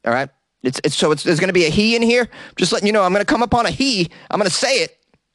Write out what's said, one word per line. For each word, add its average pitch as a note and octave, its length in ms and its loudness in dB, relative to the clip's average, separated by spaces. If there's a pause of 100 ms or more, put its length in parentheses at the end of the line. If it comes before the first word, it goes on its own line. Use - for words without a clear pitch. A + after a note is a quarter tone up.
all A#2 80 0
right? C3+ 160 -2 (340)
It's, B2+ 220 -4
it's, D3+ 120 -2
so E3+ 140 2
it's, D3+ 120 -2
there's E3+ 180 0
gonna F#3 140 0
be F3+ 100 4
a D3+ 60 2
he G#3+ 260 2
in A#3 60 0
here. A#3 260 2 (280)
Just F#3 160 0
letting G#3 140 -2
you G#3 60 2
know, G#3+ 100 4
I'm F3+ 100 2
gonna G3+ 120 0
come A#3 180 0
upon A#3 220 0
a F#3 60 0
he. A3 400 -2 (200)
I'm E3+ 80 -2
gonna G3+ 120 0
say C4 320 0
it, - 160 -6 (360)